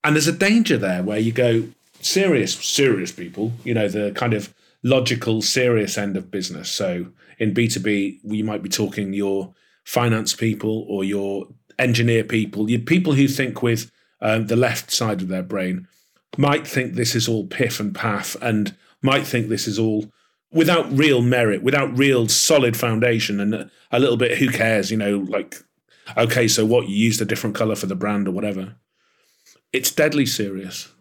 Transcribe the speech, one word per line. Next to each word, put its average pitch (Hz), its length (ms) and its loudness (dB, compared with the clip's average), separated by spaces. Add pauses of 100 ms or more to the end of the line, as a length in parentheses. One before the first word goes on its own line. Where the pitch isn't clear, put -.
And 151 120 4
there's 151 120 2
a 170 40 2
danger 196 480 4
there 92 240 -2
where 104 160 -2
you 113 120 2
go, 113 360 2 (340)
serious, 156 520 2
serious 110 580 0
people, 98 420 -6 (100)
you 120 120 -2
know, 107 120 0
the 101 280 -2
kind 117 180 0
of 101 180 -4 (300)
logical, 123 600 2
serious 117 540 0
end 101 200 -4
of 92 140 -8
business. 90 400 -8
So 90 360 -4 (300)
in 107 160 0
B 117 140 2
two 98 140 -2
B, 101 420 -2
you 107 200 -4
might 107 200 -4
be 98 60 -8
talking 98 440 -2
your 98 400 -2 (300)
finance 113 500 0
people 110 560 -2
or 98 140 -2
your 98 440 -4 (300)
engineer 117 460 2
people, 107 460 -2
your 120 100 0
people 160 340 2
who 139 140 4
think 131 340 -2
with, 117 300 -2 (300)
um, 110 260 0
the 113 80 0
left 120 340 0
side 107 320 -2
of 92 60 -6
their 92 160 -4
brain 92 440 -4 (500)
might 143 300 2
think 127 260 -4
this 120 220 -2
is 113 120 0
all 107 200 0
piff 120 320 -2
and 104 160 -4
paff 104 460 -4
and 107 340 0 (260)
might 139 240 2
think 117 220 -2
this 113 200 -4
is 104 120 -4
all 107 320 0 (400)
without 165 440 4
real 139 260 4
merit, 120 420 2
without 131 340 0
real 131 300 4
solid 123 500 4
foundation, 113 640 0
and 104 160 0
a, - 160 -10 (200)
a 120 80 2
little 123 180 4
bit, 120 200 0
who 127 120 2
cares, 110 420 0
you 110 60 -2
know, 101 220 0 (100)
like, 98 320 -6 (540)
okay, 117 320 2
so 107 180 2
what, 110 220 2
you 98 80 -4
used 110 260 2
a 107 40 -2
different 107 300 -4
color 110 200 -2
for - 120 -6
the 95 80 -4
brand 101 320 -2
or 95 40 -4
whatever. 98 440 -6 (1000)
It's 127 180 -2
deadly 147 340 2
serious. 98 640 -6 (120)